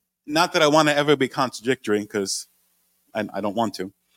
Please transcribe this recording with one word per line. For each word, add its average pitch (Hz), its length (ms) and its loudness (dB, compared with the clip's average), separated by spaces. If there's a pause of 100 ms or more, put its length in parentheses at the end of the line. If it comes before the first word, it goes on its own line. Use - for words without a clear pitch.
(260)
not 165 260 0
that 170 100 2
I 151 60 6
want 151 200 4
to 147 80 2
ever 147 200 2
be 131 120 2
contradictory, 113 760 -4
'cause - 420 -6 (680)
I, 107 180 -6
I 95 80 -8
don't 98 140 -6
want 110 200 -2
to, 92 180 -10 (240)